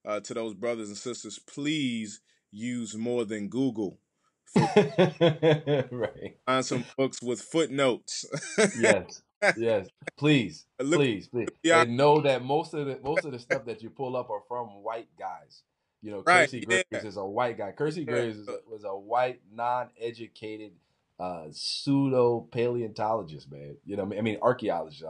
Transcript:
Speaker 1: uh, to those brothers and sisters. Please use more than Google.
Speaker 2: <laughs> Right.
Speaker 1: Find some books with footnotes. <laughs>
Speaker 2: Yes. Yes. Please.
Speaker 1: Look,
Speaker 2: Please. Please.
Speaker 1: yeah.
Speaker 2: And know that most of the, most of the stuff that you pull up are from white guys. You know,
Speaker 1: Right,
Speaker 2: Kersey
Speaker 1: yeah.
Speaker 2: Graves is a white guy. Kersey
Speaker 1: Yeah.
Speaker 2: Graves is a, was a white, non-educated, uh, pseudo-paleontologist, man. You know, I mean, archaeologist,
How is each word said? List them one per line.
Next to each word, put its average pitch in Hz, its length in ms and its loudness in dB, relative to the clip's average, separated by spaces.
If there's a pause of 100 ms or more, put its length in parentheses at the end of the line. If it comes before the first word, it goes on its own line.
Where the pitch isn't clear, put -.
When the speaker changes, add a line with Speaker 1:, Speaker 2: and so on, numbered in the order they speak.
Speaker 1:
uh, 104 160 -4
to 110 140 -10
those 113 200 -6
brothers 113 340 -4
and 104 100 -12
sisters. 117 400 -10
Please 135 840 -4 (280)
use 113 460 -8
more 120 280 -2
than 104 260 -6
Google. 110 500 -2 (560)
Speaker 2:
<laughs> 160 1300 4
Right. 110 460 -6 (100)
Speaker 1:
Find 131 200 2
some 123 200 -2 (120)
books 135 240 0
with 120 200 -4
footnotes. 135 840 0 (320)
<laughs> - 0 - (160)
Speaker 2:
Yes. 185 480 2 (320)
Yes. 110 340 2 (300)
Please. 139 480 2 (140)
Speaker 1:
Look, 147 200 4
Speaker 2:
Please. 113 280 2
Please. 117 220 -4 (120)
Speaker 1:
yeah. 165 200 8
Speaker 2:
And 120 140 0
know 147 260 8
that 127 220 2
most 147 300 -2
of 147 120 -4
the, 131 180 -6
most 147 200 0
of 147 80 -8
the 123 80 -8
stuff 131 260 -4
that 110 160 -8
you 113 80 -12
pull 127 260 -6
up 120 140 -4
are 104 180 -6
from 120 200 -6 (160)
white 110 240 -8 (100)
guys. 82 440 -14 (400)
You 107 100 -12
know, 98 140 -8
Speaker 1:
Right, 170 240 6
Speaker 2:
Kersey 123 180 -8
Speaker 1:
yeah. 185 220 2
Speaker 2:
Graves 120 140 -6
is 101 140 -10
a 98 80 -6
white 113 320 -2
guy. 101 140 -8
Kersey 156 340 -4
Speaker 1:
Yeah. 127 80 -4
Speaker 2:
Graves 117 240 -2
is 107 100 -18
a, 113 100 -8 (120)
was 107 140 -14
a 98 120 -6
white, 120 440 -2 (120)
non-educated, 113 1200 -6 (480)
uh, 87 320 -8
pseudo-paleontologist, 117 2000 0
man. 71 240 -14 (100)
You 101 100 -8
know, 98 80 -2 (120)
I 107 60 -2
mean, 110 200 0
archaeologist, 85 680 0